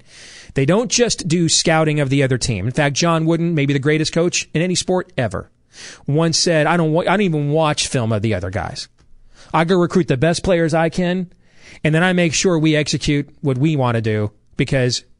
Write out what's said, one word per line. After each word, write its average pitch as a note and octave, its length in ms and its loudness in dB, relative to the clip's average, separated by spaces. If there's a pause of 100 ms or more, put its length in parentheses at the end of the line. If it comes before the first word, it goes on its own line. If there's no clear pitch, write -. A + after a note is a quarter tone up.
(540)
They C3+ 140 0
don't G#3+ 240 2
just A#3 360 0
do E3 220 2
scouting D#3+ 500 2
of C3+ 120 0
the C#3 100 4
other C3 160 2
team. G#2+ 300 -4
In B2+ 40 -2
fact, C#3+ 240 0
John E3 300 0
Wooden, E3+ 300 0
maybe C#3+ 180 0
the C#3+ 60 0
greatest D3+ 340 0
coach E3+ 400 -2
in D#3 80 0
any F3+ 140 -2
sport F#3 420 -4
ever, G2 320 -4 (560)
once D#3+ 320 0
said, D#3 300 2
"I E3+ 100 2
don't D#3+ 140 0
wa-, E3 100 2
I - 40 -6
don't G3 160 2
even D3+ 280 0
watch D3+ 380 0
film A2+ 240 -2
of G#2+ 100 0
the G#2+ 140 -2
other F#2 160 -6
guys. E2+ 360 -8 (640)
I D#3+ 120 2
go F3 120 2
recruit F3 320 2
the C#3+ 80 0
best D#3+ 280 0
players E3+ 320 0
I E3 140 0
can, F3+ 440 -4 (500)
and D#3 120 2
then E3 80 2
I F#3 100 2
make F3 220 2
sure F3 240 2
we D#3 160 2
execute D3 680 -2
what C3+ 160 -2
we D#3 180 2
wanna A#2+ 260 0
do, G#2+ 300 -2 (260)
because B2+ 480 -2 (140)